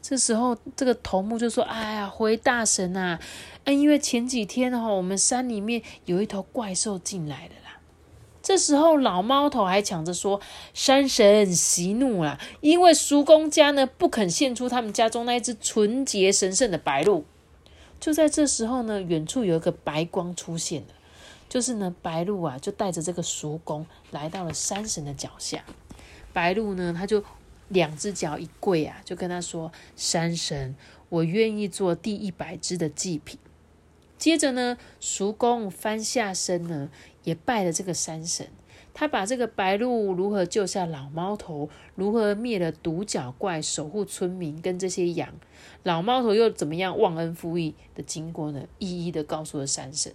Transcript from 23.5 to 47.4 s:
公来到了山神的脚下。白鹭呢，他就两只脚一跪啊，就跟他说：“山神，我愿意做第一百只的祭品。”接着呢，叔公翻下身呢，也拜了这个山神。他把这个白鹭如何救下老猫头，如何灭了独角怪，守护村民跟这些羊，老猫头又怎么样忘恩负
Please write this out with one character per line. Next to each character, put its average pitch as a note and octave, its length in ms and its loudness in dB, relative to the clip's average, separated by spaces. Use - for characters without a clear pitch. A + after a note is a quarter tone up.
公 D#3 220 -8
来 D3+ 180 -10
到 F3+ 160 -8
了 D#3+ 80 -6
山 G3+ 360 -6
神 D#3+ 180 -6
的 C#3+ 80 -8
脚 - 240 -12
下。 - 260 -10
白 F3 220 2
鹭 G#3+ 180 -2
呢， F3+ 240 -2
他 F#3 80 -4
就 G#3 180 0
两 D#3+ 280 2
只 G3+ 160 -6
脚 D#3 280 -6
一 E3 100 -10
跪 E3+ 260 2
啊， - 200 -12
就 F#3 100 -8
跟 F3+ 140 -6
他 F3+ 100 -4
说 E3 320 -8
：“山 E3+ 400 0
神， C3+ 400 -6
我 E3 140 2
愿 G#3+ 320 2
意 G#3 120 -2
做 F3+ 260 0
第 G3+ 220 -4
一 G3 160 -6
百 - 260 -12
只 - 180 -6
的 E3 140 -2
祭 D#3+ 300 -6
品。” - 180 -18
接 D#4+ 200 2
着 D4 140 2
呢， B3 260 -2
叔 G#3 340 -4
公 A#3 380 0
翻 A3 280 -4
下 A3 320 -2
身 F3 360 -4
呢， D3 240 -6
也 E3 100 -2
拜 G#3 300 -2
了 E3+ 100 0
这 F#3+ 100 -4
个 F#3+ 80 -6
山 D#3+ 320 -6
神。 - 240 -6
他 D4+ 140 -2
把 D4+ 180 -2
这 A#3+ 100 -2
个 A#3+ 120 -2
白 G3 300 0
鹭 A3+ 360 0
如 F#3 160 0
何 G3+ 160 0
救 G3 180 0
下 F#3 220 -4
老 C#3 240 -10
猫 F3 260 -4
头， D3+ 320 -8
如 G3 160 -2
何 G#3+ 240 2
灭 A3 240 -4
了 E3 120 0
独 E3 320 -4
角 C3 360 -6
怪， F3 200 -2
守 D#3 280 -6
护 G3+ 180 -4
村 F#3 240 -4
民 E3 320 -8
跟 F3+ 160 -4
这 F#3 100 -4
些 F3+ 220 -2
羊， D#3+ 240 -6
老 E3+ 220 0
猫 B3 180 2
头 A3 140 2
又 A3 160 6
怎 D#3+ 160 -4
么 D3+ 80 -4
样 F#3 240 -2
忘 F#3 160 2
恩 E3 180 -4
负 E3+ 240 -6